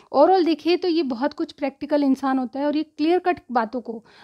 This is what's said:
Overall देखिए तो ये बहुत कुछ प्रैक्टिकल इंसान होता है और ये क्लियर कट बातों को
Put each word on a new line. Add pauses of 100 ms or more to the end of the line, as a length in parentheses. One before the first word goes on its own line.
(160)
Overall
देखिए
तो
ये
बहुत
कुछ
प्रैक्टिकल
इंसान
होता
है
और
ये
क्लियर
कट (120)
बातों
को (200)